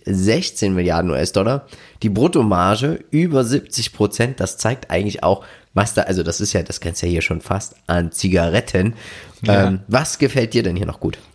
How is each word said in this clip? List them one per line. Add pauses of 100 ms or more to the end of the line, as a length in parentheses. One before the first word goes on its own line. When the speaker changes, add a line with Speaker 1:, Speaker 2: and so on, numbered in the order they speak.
Speaker 1:
sechzehn
Milliarden
U-S-Dollar. (380)
Die
Bruttomarge (100)
über
siebzig
Prozent,
das
zeigt
eigentlich
auch, (300)
was
da,
also
das
ist
ja,
das
grenzt
ja
hier
schon
fast (100)
an
Zigaretten. (480)
Speaker 2:
Ja.
Speaker 1:
Ähm,
was
gefällt
dir
denn
hier
noch
gut? (160)